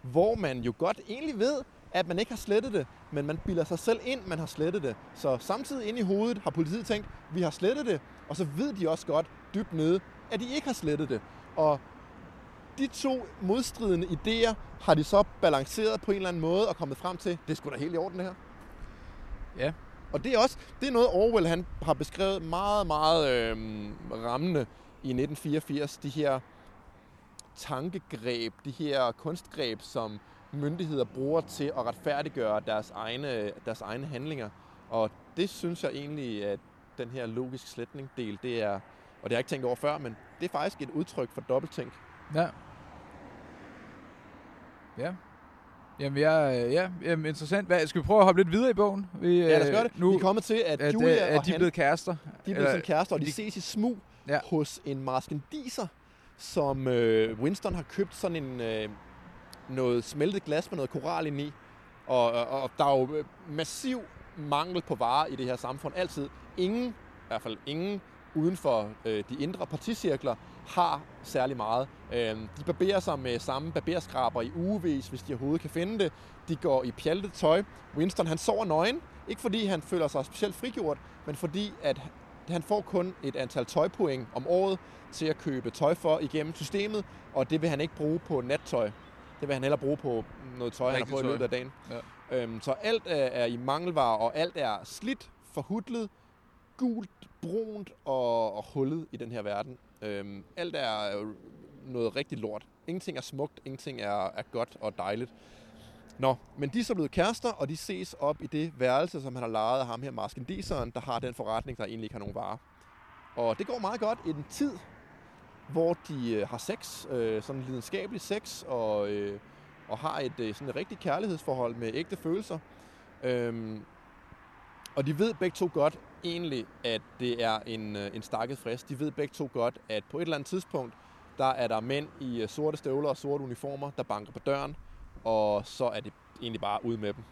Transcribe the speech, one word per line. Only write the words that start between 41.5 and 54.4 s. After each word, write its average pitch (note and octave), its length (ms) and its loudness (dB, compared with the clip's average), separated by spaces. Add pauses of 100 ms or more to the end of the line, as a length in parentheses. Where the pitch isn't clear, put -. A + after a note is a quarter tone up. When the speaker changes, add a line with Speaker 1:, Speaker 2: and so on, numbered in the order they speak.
Speaker 2:
Ja. E3 120 4 (2500)
Ja. D#3 160 -4 (840)
Jamen, C#3 200 0
jeg, D3 460 6
øh, B2 80 2
ja, F3+ 160 4 (140)
jamen, D#3+ 220 2
interessant. D#3 420 0
Hvad, F3 200 6
skal E3+ 140 0
vi C3 40 -4
prøve G#3 140 8
at G3 60 12
hoppe F#3 160 10
lidt F3 100 6
videre A#3 180 6
i A#3 40 4
bogen? G3 320 4 (160)
Vi, F3 200 8
Speaker 1:
Ja, E3+ 60 6
lad D#3 140 10
os C#3+ 60 6
Speaker 2:
øh, C#3+ 60 4
Speaker 1:
gøre A3 100 6
det. A#3 160 -2
Speaker 2:
nu, F3 100 8
Speaker 1:
Vi G3 60 8
er F3 40 4
kommet G3 240 4
til, A3 220 4
at D3+ 160 2
Speaker 2:
at, D3 120 4
Speaker 1:
Julia G#3+ 200 8 (140)
Speaker 2:
øh, - 60 4
at D3+ 60 8
Speaker 1:
og C#3 60 2
Speaker 2:
de E3 40 2
er F3 40 2
Speaker 1:
han, D#3 60 2
Speaker 2:
blevet F3 140 6
kærester. E3 380 4
Speaker 1:
de E3 60 -2 (120)
er - 140 -18
blevet F#3+ 140 -2
Speaker 2:
Eller C#3 120 6
Speaker 1:
sådan C#3+ 120 4
kærester, E3+ 340 2
og - 60 2
de D#3 40 0
Speaker 2:
de D3+ 60 -2
Speaker 1:
ses G#3 260 -6
i F#3+ 40 -6
smug G#3+ 360 0 (300)
Speaker 2:
Ja. C#3+ 120 2 (100)